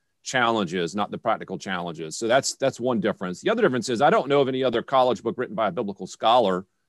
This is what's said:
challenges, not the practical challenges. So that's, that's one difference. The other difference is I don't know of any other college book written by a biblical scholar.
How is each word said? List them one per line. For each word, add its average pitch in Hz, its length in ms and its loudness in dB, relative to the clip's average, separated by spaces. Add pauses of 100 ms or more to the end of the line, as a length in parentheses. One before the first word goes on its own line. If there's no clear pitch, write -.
(220)
challenges, 98 720 0
not 101 160 -4
the 101 80 -10
practical 92 400 -4
challenges. 85 580 -8
So 117 100 -6
that's, 127 300 2
that's 135 240 -2
one 120 200 0
difference. 90 420 -4
The 185 80 0
other 233 120 2
difference 127 260 2
is 117 120 -2
I 143 100 6
don't 190 180 2
know 143 120 4
of 127 80 2
any 131 160 -2
other 117 180 0
college 127 400 2
book 110 140 -4
written 120 180 -6
by 107 140 0
a 92 40 -2
biblical 98 340 -6
scholar. 107 580 2 (240)